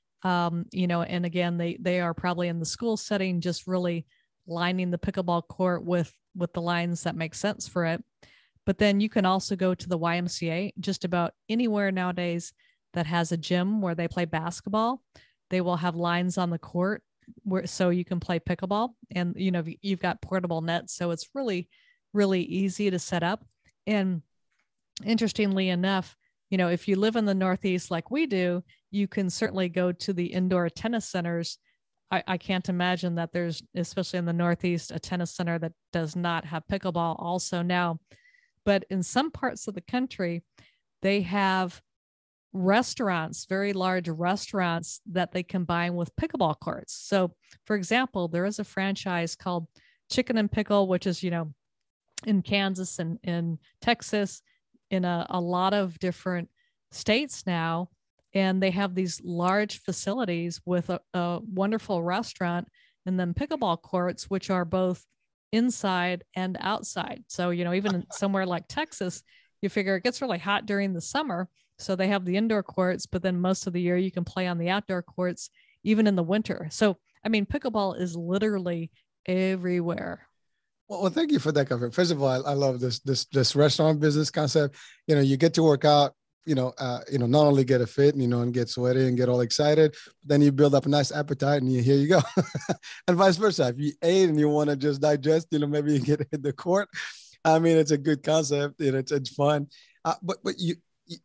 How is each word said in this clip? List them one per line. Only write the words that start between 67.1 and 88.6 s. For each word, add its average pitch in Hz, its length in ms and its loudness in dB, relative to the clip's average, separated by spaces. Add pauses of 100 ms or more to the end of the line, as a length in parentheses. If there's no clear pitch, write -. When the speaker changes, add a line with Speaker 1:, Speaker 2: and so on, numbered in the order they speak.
Speaker 1:
So, 180 220 -4
you 175 140 -2
know, 175 100 -2
even 196 220 0
in 175 120 -4
Speaker 2:
<laughs> - 40 -20
Speaker 1:
somewhere 196 340 0
like 175 220 -4
Texas, - 560 -6 (380)
you 202 80 -2
figure 196 260 0
it 185 80 -2
gets 247 180 -2
really 220 180 -2
hot 202 260 -2
during 202 280 -2
the 170 80 -4
summer. 190 480 -4 (300)
So 196 160 -4
they 190 120 0
have 202 180 0
the 180 120 0
indoor 214 260 2
courts, 185 420 -2
but - 180 -4
then 180 160 0
most 185 280 0
of 180 60 -2
the 180 80 -2
year 175 160 2
you 185 140 0
can 180 120 -4
play 185 240 -4
on 175 100 -2
the 170 120 -2
outdoor 190 320 -2
courts, 180 480 -6 (340)
even 214 240 4
in 202 80 4
the 175 80 4
winter. 180 480 -2
So, 208 260 2 (280)
I 214 40 -2
mean, 214 160 2
pickleball 214 540 -2
is 175 160 -4
literally 180 760 -2 (340)
everywhere. 180 1000 -2 (600)
Speaker 2:
Well, - 160 -4
well, 185 80 2
thank 311 200 2
you 294 80 4
for 156 120 0
that, 143 160 4
Catherine. 120 240 -2
First 175 200 2
of 147 100 -2
all, 139 80 4
I, 131 220 0
I - 20 0
love 135 260 2
this, 123 200 -2
this, 135 260 -2
this 135 300 2
restaurant 151 440 4
business 151 300 2
concept. 147 460 2 (320)
You 156 80 6
know, 143 60 6
you 135 160 6
get 165 180 4
to 170 80 6
work 147 200 6
out, 147 300 6 (320)
you 156 100 0
know, 127 220 0
uh, 123 220 -4 (120)
you 139 60 0
know, 120 80 2
not 147 220 8
only 139 160 6
get 127 180 4
a 117 60 0
fit, 143 280 4
you 131 120 2
know, 120 140 2
and 120 120 0
get 120 160 0